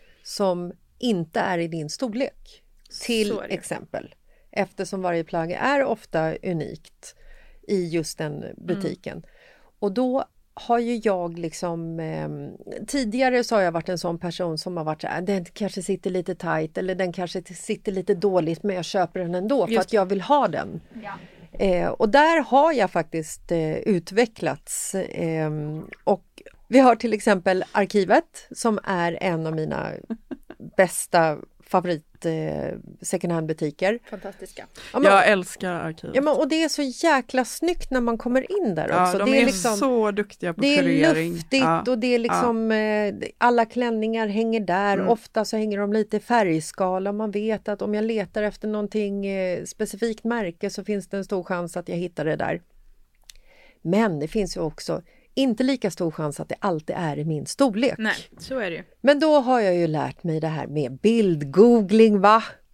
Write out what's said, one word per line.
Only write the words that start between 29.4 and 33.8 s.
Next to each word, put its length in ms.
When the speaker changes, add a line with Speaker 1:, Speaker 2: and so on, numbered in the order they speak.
Speaker 1:
av 80
mina 380
Speaker 2:
<laughs> 440
Speaker 1:
bästa 640
favorit, 640
eh, 540
second 300
hand-butiker. 640